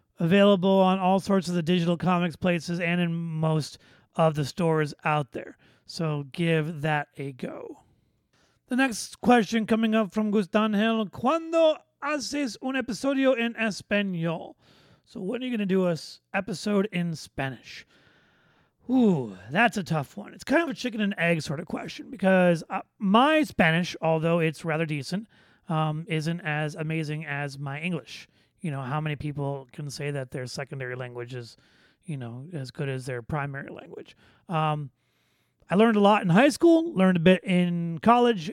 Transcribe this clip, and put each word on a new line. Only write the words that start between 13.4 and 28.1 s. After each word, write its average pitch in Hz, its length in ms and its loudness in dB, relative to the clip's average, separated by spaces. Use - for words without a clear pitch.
español?" 196 1000 -4
So - 160 -16
when 233 220 -4
are 254 40 -6
you 254 40 -4
gonna 214 160 -2
do 185 220 2
a 175 40 2
s-, - 280 -8
episode 202 600 0
in 175 240 -2
Spanish? - 680 -10
Ooh, 175 460 2
that's 214 240 2
a 190 80 -4
tough 151 320 -4
one. - 180 -16
It's - 80 -20
kind 311 220 2
of 320 40 -4
a 254 60 -6
chicken 226 260 -6
and 202 160 0
egg 170 260 0
sort 151 180 -6
of - 60 -12
question - 440 -10
because, 185 580 4
uh, 190 120 -6
my 254 460 4
Spanish, 165 580 0
although 160 380 2
it's 160 240 -2
rather 160 200 -2
decent, 156 440 -6
um, 156 400 -2
isn't 165 320 -2
as 151 340 -4
amazing 156 500 -6
as 143 320 -6
my 139 240 -8
English. 165 460 -8